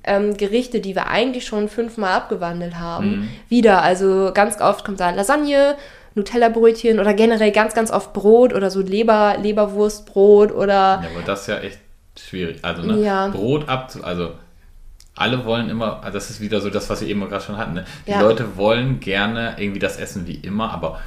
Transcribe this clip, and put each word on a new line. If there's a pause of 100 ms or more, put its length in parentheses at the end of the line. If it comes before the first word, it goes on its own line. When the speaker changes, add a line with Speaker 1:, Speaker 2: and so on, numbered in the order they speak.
Speaker 1:
ähm,
Gerichte,
die
wir
eigentlich
schon
fünfmal
abgewandelt
haben,
Speaker 2:
Mhm. (200)
Speaker 1:
wieder.
Also
ganz
oft
kommt
da
Lasagne, (400)
Nutella-Brötchen
oder
generell
ganz,
ganz
oft
Brot
oder
so
Leber-,
Leberwurstbrot
oder
Speaker 2:
Ja,
aber
das
ist
ja
echt (400)
schwierig.
Also,
ne,
Speaker 1:
Ja.
Speaker 2:
Brot
abzu-,
also (880)
alle
wollen
immer, (100)
das
ist
wieder
so
das,
was
wir
eben
gerade
schon
hatten,
ne? (200)
Die
Speaker 1:
Ja.
Speaker 2:
Leute
wollen
gerne
irgendwie
das
essen
wie
immer,
aber